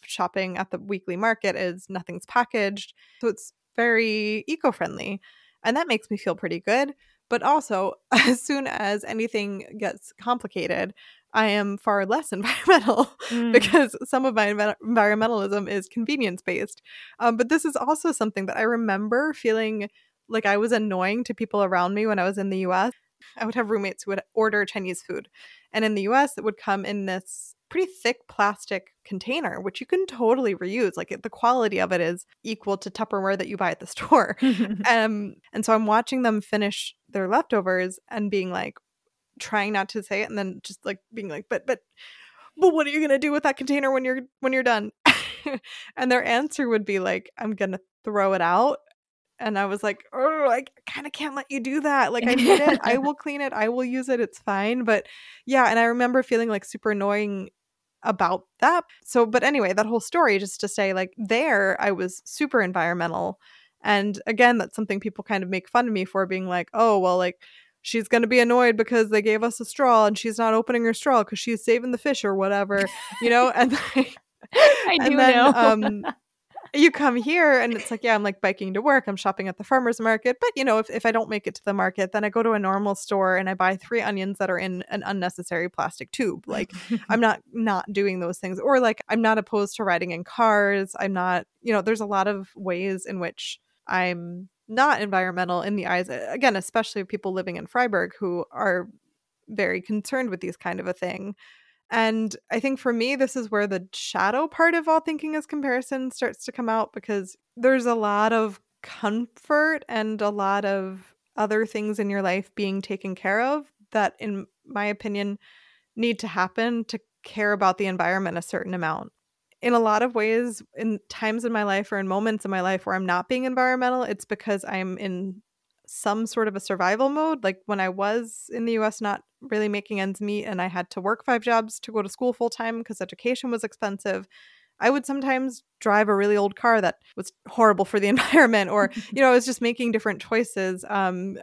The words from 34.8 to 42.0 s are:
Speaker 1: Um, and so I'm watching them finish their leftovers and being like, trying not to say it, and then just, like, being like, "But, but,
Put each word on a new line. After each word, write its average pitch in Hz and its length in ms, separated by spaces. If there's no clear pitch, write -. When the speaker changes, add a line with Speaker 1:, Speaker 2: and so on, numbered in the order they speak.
Speaker 1:
Um, 220 480
and 208 120
so 220 80
I'm 220 140
watching 233 360
them 220 180
finish - 540
their 190 180
leftovers 185 720
and 208 220
being 190 200
like, - 260
trying 208 340
not 196 160
to 208 140
say 202 180
it, - 80
and 214 80
then 190 260
just, - 220
like, 156 140
being 202 160
like, 147 200
"But, - 180
but, 262 120